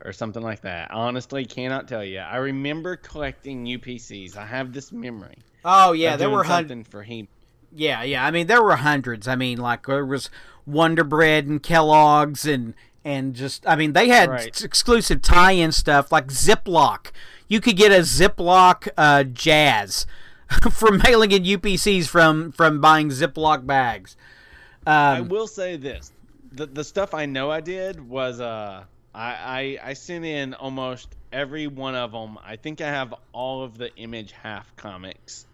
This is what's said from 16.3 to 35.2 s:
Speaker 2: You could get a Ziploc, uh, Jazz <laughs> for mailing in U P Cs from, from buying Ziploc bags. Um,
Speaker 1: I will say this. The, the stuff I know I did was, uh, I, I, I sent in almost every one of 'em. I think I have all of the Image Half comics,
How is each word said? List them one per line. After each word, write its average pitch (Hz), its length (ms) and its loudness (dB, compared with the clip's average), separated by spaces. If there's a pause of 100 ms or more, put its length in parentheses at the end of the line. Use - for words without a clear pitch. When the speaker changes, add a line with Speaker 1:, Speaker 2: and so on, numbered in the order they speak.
Speaker 2:
You 208 140 0
could 214 160 0
get 202 160 6
a 185 80 8
Ziploc, 180 960 4
uh, 147 280 4
Jazz 127 840 0 (540)
<laughs> 220 100 6
for 220 220 4
mailing 220 400 4
in 196 120 2
U 190 140 0
P 196 180 -2
Cs 185 300 0
from, 160 460 2
from 156 280 0
buying 156 300 4
Ziploc 139 560 -2
bags. 120 500 -2 (720)
Um, 151 80 2
Speaker 1:
I 143 280 2
will 214 260 -6
say 185 280 -10
this. 131 360 -14 (400)
The, 151 140 -12
the 143 160 -12
stuff 196 320 -6
I 151 120 -6
know 135 220 -6
I 156 120 -4
did 180 400 -12
was, 127 400 -8
uh, 107 420 -12 (320)
I, 123 720 -10
I, 127 60 -16
I - 20 -12
sent 165 320 -14
in 143 300 -10
almost 131 600 -12 (180)
every 143 360 -10
one 131 260 -12
of 123 180 -8
'em. 110 320 -16
I 110 120 -18
think 156 240 -14
I 151 80 -8
have 131 260 -8 (160)
all 131 320 -10
of 113 160 -16
the 120 160 -14
Image 113 380 -16
Half 104 420 -18
comics, - 800 -20